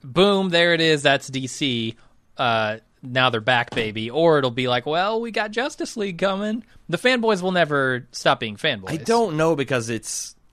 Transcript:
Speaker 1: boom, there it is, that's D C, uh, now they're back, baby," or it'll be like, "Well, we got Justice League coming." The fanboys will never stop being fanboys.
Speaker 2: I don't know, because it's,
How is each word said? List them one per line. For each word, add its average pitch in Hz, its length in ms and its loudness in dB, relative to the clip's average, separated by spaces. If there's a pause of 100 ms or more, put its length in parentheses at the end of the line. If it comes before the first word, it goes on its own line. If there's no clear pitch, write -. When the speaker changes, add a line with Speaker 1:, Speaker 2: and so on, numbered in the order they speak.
Speaker 1:
boom, 190 460 2
there 170 240 4
it 165 80 2
is, 156 220 2
that's 139 240 2
D 131 200 -6
C, 117 480 -4 (420)
uh, 113 400 0 (260)
now 127 260 2
they're 117 120 0
back, 120 300 2
baby," 110 380 -4
or 156 280 4
it'll 131 140 2
be 123 180 -2
like, 123 160 0
"Well, 190 340 -2
we 233 120 -6
got 214 200 -4
Justice 254 460 -6
League 196 200 -6
coming." 202 460 -2 (240)
The 165 100 -2
fanboys 226 440 2
will 185 100 0
never 143 640 0
stop 143 260 2
being 107 160 -6
fanboys. 107 360 -4
Speaker 2:
I 160 60 -2
don't 214 380 2
know, 160 200 2
because 127 340 -2
it's, - 460 -8 (180)